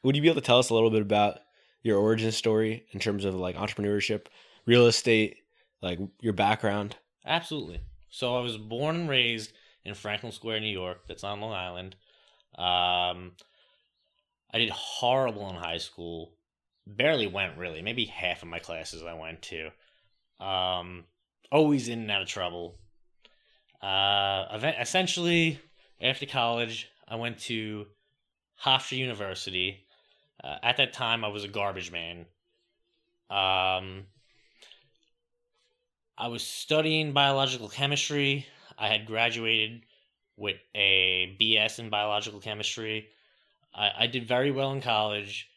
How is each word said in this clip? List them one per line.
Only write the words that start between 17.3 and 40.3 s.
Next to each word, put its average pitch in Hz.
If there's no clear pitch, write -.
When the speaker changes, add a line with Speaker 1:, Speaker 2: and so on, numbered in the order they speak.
Speaker 2:
really. 85
Maybe 113
half 87
of 85
my 82
classes 82
I 85
went 80
to. 80
Um, 90
always 143
in 117
and 107
out 98
of 92
trouble. 87
Uh, 98
event-, 117
essentially, 170
after 135
college, 117
I 113
went 117
to 107
Hofstra 131
University. 98
Uh, 73
at 123
that 131
time, 117
I 107
was 104
a 101
garbage 98
man. 85
Um, 95
I 120
was 117
studying 156
biological 135
chemistry. 139
I 110
had 110
graduated 113